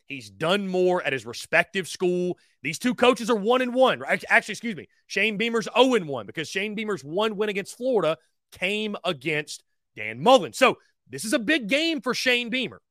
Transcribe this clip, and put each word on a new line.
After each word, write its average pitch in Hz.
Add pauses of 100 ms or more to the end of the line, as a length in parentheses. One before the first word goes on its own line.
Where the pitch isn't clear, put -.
He's 123
done 170
more 180
at 139
his 123
respective 165
school. 180 (240)
These 151
two 247
coaches 240
are 240
one 226
and 247
one. 226
Act-, 190
actually, 220
excuse 220
me, 127 (200)
Shane 208
Beamer's 226
oh 254
and 180
one 120
because 143
Shane 208
Beamer's 214
one 202
win 208
against 196
Florida 196 (340)
came 208
against 151 (320)
Dan 110
Mullen. 185
So 247 (320)
this 135
is 220
a 294
big 240
game 302
for 247
Shane 240
Beamer, 202